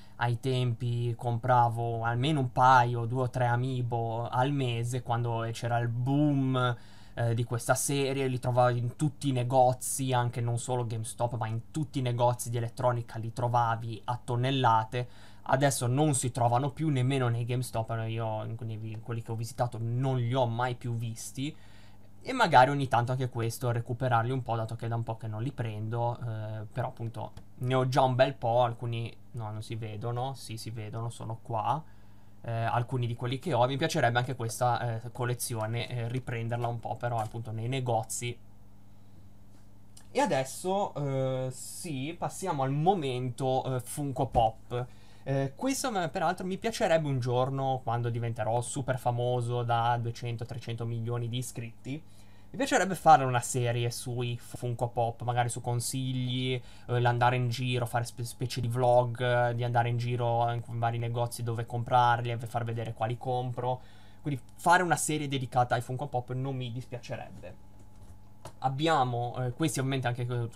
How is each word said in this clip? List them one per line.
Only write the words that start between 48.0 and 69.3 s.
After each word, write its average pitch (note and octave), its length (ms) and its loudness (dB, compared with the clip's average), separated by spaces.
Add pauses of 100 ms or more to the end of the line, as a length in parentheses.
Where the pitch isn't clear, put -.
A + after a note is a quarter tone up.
diventerò A#2 500 0
super B2 380 -2
famoso A#2+ 640 0
da A#2+ 340 4
duecento, A#2 480 -4
trecento A#2 420 -6
milioni A#2 420 -2
di A#2+ 100 -2
iscritti, B2 640 -8 (460)
mi - 100 -10
piacerebbe G#3 360 2
fare D3+ 300 10
una B2 160 2
serie A#2+ 500 0
sui A#2+ 480 -4
Funko A#2+ 500 -6
Pop, A#2 340 -2
magari A#2+ 260 2
su A#2 120 -4
consigli, B2+ 1000 -2 (280)
eh, A#2+ 140 0
l'andare A#2+ 360 4
in B2 120 2
giro, B2 360 0
fare A#2 200 0
spe-, - 200 -8
specie A#2+ 360 -6
di A#2+ 80 -2
vlog, A#2+ 520 4
eh, B2 340 4
di A#2+ 100 -2
andare A#2+ 240 4
in A#2+ 100 2
giro A#2+ 520 2
in A#2+ 120 -2 (160)
vari A#2 180 0
negozi A#2 460 -2
dove A#2 240 -2
comprarli A#2+ 640 4
e A#2 80 -2
far A#2+ 260 -4
vedere A2+ 300 -4
quali A#2 240 -2
compro. B2 640 -2 (420)
Quindi C#3+ 180 -2 (140)
fare F3+ 300 6
una D#3 120 4
serie D3+ 320 -2
dedicata B2+ 460 2
ai A#2+ 80 0
Funko B2+ 240 -4
Pop B2+ 260 -4
non C3 240 -4
mi B2+ 140 -6
dispiacerebbe. A#2+ 880 -10 (1040)
Abbiamo, C3+ 800 2